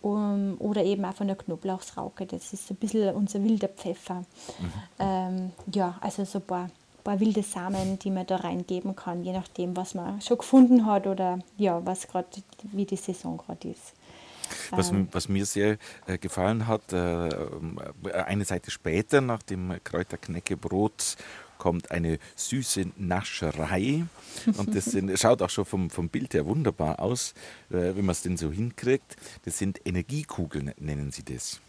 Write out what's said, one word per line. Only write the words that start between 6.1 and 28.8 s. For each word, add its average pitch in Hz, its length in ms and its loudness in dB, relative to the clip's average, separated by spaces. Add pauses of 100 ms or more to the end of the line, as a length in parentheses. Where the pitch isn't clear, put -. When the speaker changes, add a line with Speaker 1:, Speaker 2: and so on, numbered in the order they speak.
Speaker 1:
so 196 140 -4
ein - 60 -8
paar, 180 240 -4 (340)
paar 202 160 0
wilde 214 240 4
Samen, 190 560 -2
die 196 120 -4
man 185 140 0
da 185 120 0
reingeben 180 580 -2
kann, 175 280 -6
je 185 100 -4
nachdem, 180 440 -4
was 185 160 -4
man 196 280 -4
schon 240 180 2
gefunden 254 460 10
hat 202 220 4
oder 185 320 2 (180)
ja, 180 280 2
was 185 220 -4
grad, 185 340 -4 (300)
wie 202 140 0
die 196 120 -2
Saison 175 400 -6
grad - 280 -12
ist. - 280 -12 (800)
Speaker 2:
Was 90 180 2
Speaker 1:
Ähm. 92 80 2
Speaker 2:
m-, 95 140 4
was - 180 -2
mir 98 160 2
sehr, 104 320 2 (300)
äh, 92 100 -2
gefallen 107 500 0
hat, 110 260 0
äh, 85 360 2
ähm, 80 500 -6 (460)
eine 98 200 0
Seite - 260 -4
später 104 500 2
nach 120 220 0
dem 92 300 -4 (100)
Kräuterknäckebrot - 1300 -2 (400)
kommt 87 340 0
eine 82 280 2 (160)
süße 117 520 -2 (100)
Nascherei. 92 1040 0 (540)
Und 104 180 0
das 95 100 0
Speaker 1:
<laughs> - 60 -2
Speaker 2:
sind, 95 260 2
schaut 117 240 6
auch 90 80 0
schon 98 160 -2
vom, 92 240 0
vom 85 200 -2
Bild - 240 -2
her 76 120 2
wunderbar 92 540 0
aus, 117 340 -2 (360)
äh, 90 260 0
wenn 98 100 0
man's 90 160 2
denn 90 160 -2
so 80 140 -2
hinkriegt. 120 640 -2 (300)